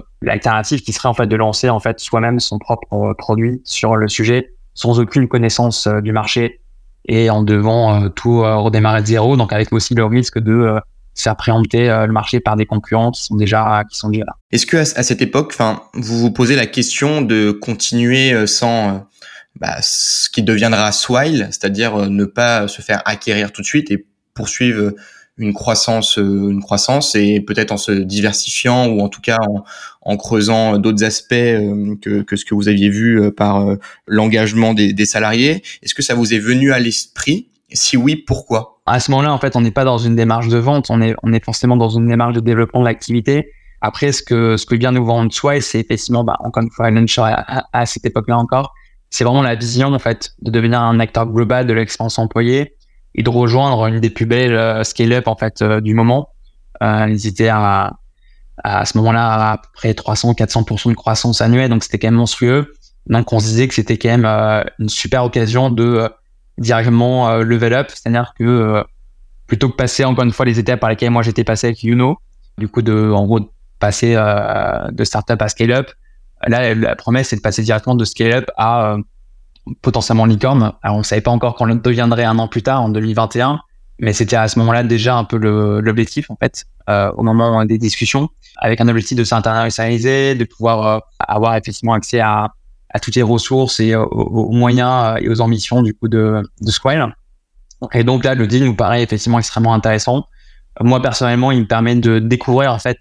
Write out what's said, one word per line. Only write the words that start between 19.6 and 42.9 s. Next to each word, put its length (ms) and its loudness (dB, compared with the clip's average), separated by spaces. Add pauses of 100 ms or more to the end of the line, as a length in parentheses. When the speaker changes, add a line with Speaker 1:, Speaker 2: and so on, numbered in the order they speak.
Speaker 2:
ce 480 -2
qui 140 -2
deviendra 500 2
Swile, 580 0
c'est-à-dire, 480 -4
euh, 80 0
ne 160 0
pas 460 0
se 120 -14
faire 220 -2
acquérir 480 -2
tout 100 -14
de 40 -8
suite 260 0
et 140 -2 (280)
poursuivre 600 -2 (420)
une 180 -4
croissance, 640 -2
euh, 320 0
une 100 -2
croissance 540 -2
et 260 2
peut-être 300 -4
en 60 -4
se 140 -4
diversifiant 960 0
ou 140 0
en 80 0
tout 120 -18
cas 200 0
en, 220 -4 (380)
en 160 -4
creusant 600 0
d'autres 260 2
aspects, 300 -4
euh, 680 0
que, 200 -2
que 140 -6
ce 100 -4
que 100 -6
vous 120 0
aviez 220 4
vu, 300 2
euh, 120 4
par, 300 0
euh, 160 0 (280)
l'engagement 680 2
des, 200 2
des 120 0
salariés. 580 0 (180)
Est-ce 140 -6
que 60 -8
ça 120 -2
vous 200 0
est 60 2
venu 320 2
à 80 2
l'esprit ? 680 -4 (220)
Si 260 0
oui, 180 2
pourquoi ? 680 -4
Speaker 1:
À 140 2
ce 120 -2
moment-là, 200 2
en 60 0
fait, 180 -2
on 60 2
n'est 100 2
pas 140 0
dans 140 0
une 160 0
démarche 320 2
de 100 2
vente, 320 0
on 120 2
est, 200 2
on 100 0
est 140 0
forcément 320 0
dans 120 2
une 180 0
démarche 260 2
de 60 0
développement 400 0
de 60 4
l'activité. 680 -2 (280)